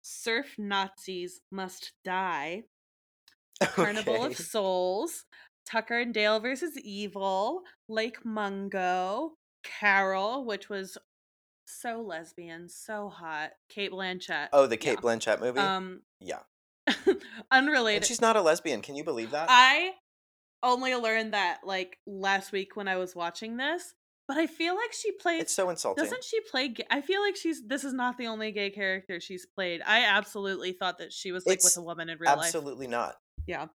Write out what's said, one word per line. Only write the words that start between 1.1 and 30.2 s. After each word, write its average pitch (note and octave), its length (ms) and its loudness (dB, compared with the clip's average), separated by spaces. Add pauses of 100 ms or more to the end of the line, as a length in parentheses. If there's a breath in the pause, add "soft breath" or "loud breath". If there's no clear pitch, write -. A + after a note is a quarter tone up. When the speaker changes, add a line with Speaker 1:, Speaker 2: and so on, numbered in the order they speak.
Speaker 1:
Must F#3+ 400 -10 (120)
Die, F#3 600 -2 (1000)
Carnival G3+ 600 2
of D4+ 100 -2
Speaker 2:
Okay. - 20 -8
Speaker 1:
Souls, G3 880 0 (400 loud breath)
Tucker A#3 340 -2
and A#3+ 140 -2
Dale G#3+ 260 4
versus C4+ 380 -4
Evil, G3+ 840 -2 (240 loud breath)
Lake A3 360 -4
Mungo, G3 1120 -2 (280)
Carol, G3 800 2
which G#3 240 -6
was F#3+ 300 -8 (680)
so A#3 360 -8
lesbian, E3+ 680 -12
so G#3 420 -10
hot, D#3+ 420 -8 (180)
Cate G3+ 220 -6
Blanchett, F3+ 600 -6
Speaker 2:
Oh, C#3 140 10
the A2+ 140 0
Speaker 1:
yeah. D3+ 120 0
Speaker 2:
Cate G#2 80 0
Blanchett A2+ 400 2
movie? B2 220 0
Speaker 1:
Um, F#3+ 400 -2 (180)
Speaker 2:
Yeah. - 220 -8 (440)
Speaker 1:
<laughs> - 640 0
unrelated. C4 520 4
Speaker 2:
And - 40 -2
she's A#3 140 0
not A3+ 160 6
a G#3 60 6
lesbian. D#3 400 4
Can C#3+ 140 -10
you D3+ 80 -6
believe A#2 260 -4
that? D#3 240 4
Speaker 1:
I D4 400 8 (680)
only B3+ 340 2
learned A3 380 0
that, F#3 300 0
like, F#3 420 -4
last G3 460 0
week G3 240 -4
when G3+ 120 -4
I F#3 80 0
was F#3 200 -4
watching F3 400 -6
this, D4 380 -4 (340)
but C4+ 100 -2
I E4 80 2
feel E4 300 -2
like A4+ 160 -2
she G#4 200 -4
plays E4+ 300 0
Speaker 2:
It's D#4+ 100 -2
so F#3 180 2
insulting. - 320 -2
Speaker 1:
doesn't B4 220 -4
she A4+ 180 -2
play C#4 260 -2
ga-, A3+ 220 -8
I C#4 120 2
feel F#4+ 200 2
like G4+ 140 0
she's, C#4 300 -4
this C4+ 180 -4
is C#4 100 -6
not B3 240 -2
the A#3+ 100 -4
only A3 240 -4
gay G3+ 180 -2
character F#3+ 500 -4
she's F#3 260 -12
played. F3 360 -4
I A3+ 220 4
absolutely G3 680 0